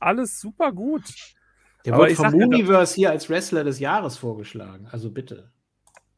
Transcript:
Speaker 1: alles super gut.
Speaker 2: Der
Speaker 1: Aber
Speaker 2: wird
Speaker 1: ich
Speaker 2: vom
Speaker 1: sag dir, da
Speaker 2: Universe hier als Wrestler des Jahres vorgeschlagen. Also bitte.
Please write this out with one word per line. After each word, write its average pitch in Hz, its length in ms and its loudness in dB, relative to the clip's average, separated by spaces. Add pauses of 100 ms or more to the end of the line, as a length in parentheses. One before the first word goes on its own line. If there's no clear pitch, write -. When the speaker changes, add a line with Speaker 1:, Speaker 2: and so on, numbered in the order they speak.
Speaker 1:
alles 214 380 -4
super 233 320 -4
gut. 240 300 -6 (800)
Speaker 2:
Der 120 100 -2
Speaker 1:
Aber 143 100 6
Speaker 2:
wird 160 80 6
Speaker 1:
ich 160 40 0
Speaker 2:
vom 156 140 2
Speaker 1:
sag - 20 4
dir, 160 80 6
da 233 60 6
Speaker 2:
Universe 190 480 4
hier 190 160 4
als 156 180 -4
Wrestler 170 340 -2
des 139 160 -4
Jahres 147 380 -4
vorgeschlagen. 104 720 -12
Also 113 240 -10
bitte. 117 400 -16 (680)